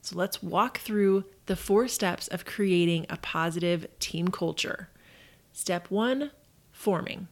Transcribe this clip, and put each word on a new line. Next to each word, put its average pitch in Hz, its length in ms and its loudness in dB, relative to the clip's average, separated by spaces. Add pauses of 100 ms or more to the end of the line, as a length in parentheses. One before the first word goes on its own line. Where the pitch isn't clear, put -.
So - 140 -12
let's 185 280 -2
walk 190 360 0
through 196 460 2 (220)
the 190 80 0
four 214 320 4
steps - 420 -2
of - 160 -6
creating 175 640 4
a 170 80 -6
positive 165 720 0 (120)
team 170 300 -2
culture. - 600 -4 (640)
Step 175 380 -4
one, 262 420 0 (400)
forming. - 600 -2